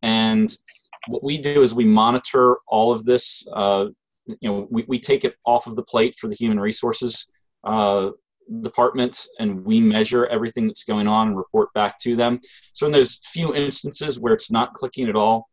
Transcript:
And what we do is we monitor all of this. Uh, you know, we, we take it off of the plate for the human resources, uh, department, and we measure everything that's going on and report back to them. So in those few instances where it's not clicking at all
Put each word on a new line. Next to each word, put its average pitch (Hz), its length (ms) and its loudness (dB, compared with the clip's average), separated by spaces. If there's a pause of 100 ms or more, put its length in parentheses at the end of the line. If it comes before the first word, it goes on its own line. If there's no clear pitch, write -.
And 110 540 0 (500)
what 123 180 -8
we 147 140 -4
do 143 240 2
is 117 140 6
we 117 100 4
monitor 123 720 4 (100)
all 113 240 2
of 110 140 -2
this. - 480 0
Uh, 101 360 2 (520)
you 113 80 -4
know, 101 200 -4
we, 113 180 -2
we 123 120 -4
take 139 260 0
it 123 100 -2 (100)
off 120 220 0
of 113 80 -10
the 117 80 -6
plate 120 360 0
for 120 80 -10
the 104 80 -8
human 110 240 -2
resources, 113 720 -4 (320)
uh, 101 460 0 (520)
department, 123 640 -2 (140)
and 98 240 -4
we 110 160 2
measure 110 480 2
everything 113 400 -2
that's 107 160 -8
going 104 240 -2
on 110 200 2
and 101 100 -2
report 101 360 0
back 104 260 -2
to 120 160 -2
them. 120 240 0 (340)
So - 120 -4
in 147 60 0
those - 320 2
few 160 320 -6
instances 143 640 -6
where 113 140 2
it's - 180 -4
not 117 220 0
clicking 127 340 -6
at 104 80 -2
all 110 380 0